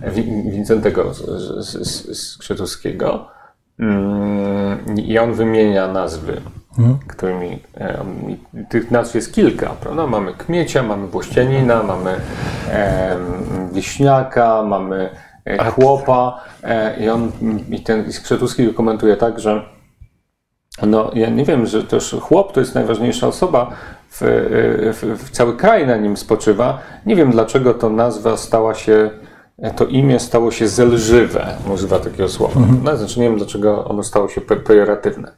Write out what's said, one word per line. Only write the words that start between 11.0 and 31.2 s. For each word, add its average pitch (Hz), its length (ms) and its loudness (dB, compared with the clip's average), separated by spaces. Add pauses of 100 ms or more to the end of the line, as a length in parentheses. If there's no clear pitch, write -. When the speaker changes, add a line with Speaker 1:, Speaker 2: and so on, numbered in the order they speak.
Speaker 1:
Włościanina, 120 760 2
mamy, 92 280 -2 (600)
em, 92 480 0 (540)
Wieśniaka, 120 920 2
mamy, 95 460 -4 (380)
e, 104 140 -2
Speaker 3:
A 113 100 0
Speaker 1:
Chłopa, 127 680 2 (240)
e, 110 400 -2
i 107 60 2
on, 117 220 -2 (380)
i 107 140 -6
ten, 107 260 0
i - 40 -10
Skrzytuski 120 520 0
go 110 80 0
komentuje 110 440 2
tak, 113 220 0
że 107 220 0 (1300)
no, 110 260 2
ja 113 160 2
nie 120 160 0
wiem, 135 200 2
że 104 180 0
też - 380 -2
chłop 196 320 4
to 139 60 2
jest 123 160 -2
najważniejsza 117 520 0
osoba, 131 420 0 (400)
w, - 100 -20 (840)
w, 110 240 -6
w - 60 -18
cały 120 260 2
kraj 190 300 4
na 117 100 2
nim 104 200 0
spoczywa. 110 640 0 (260)
Nie 214 100 2
wiem, 143 160 6
dlaczego 117 420 4
to 113 160 0
nazwa 110 480 0
stała 110 360 0
się, 107 360 4 (680)
to 117 100 2
imię 135 340 4
stało 117 320 2
się 113 160 0
zelżywe, 117 800 4 (280)